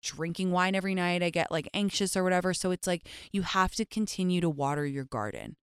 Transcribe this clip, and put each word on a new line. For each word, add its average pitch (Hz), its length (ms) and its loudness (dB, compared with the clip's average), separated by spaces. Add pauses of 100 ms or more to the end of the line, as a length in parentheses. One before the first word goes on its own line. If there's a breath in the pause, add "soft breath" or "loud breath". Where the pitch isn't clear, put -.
drinking 170 480 -4
wine 180 240 4
every 190 200 0
night, 175 280 2
I 175 60 2
get, 170 240 0
like, 160 220 -2
anxious 202 420 0
or 190 80 2
whatever. 185 300 4
So - 160 -2
it's 180 160 -2
like, 175 200 -2 (260 loud breath)
you 196 100 0
have 185 320 2
to 220 100 0
continue 185 560 0
to 170 80 4
water 143 380 0
your 139 180 -4
garden. 104 600 -6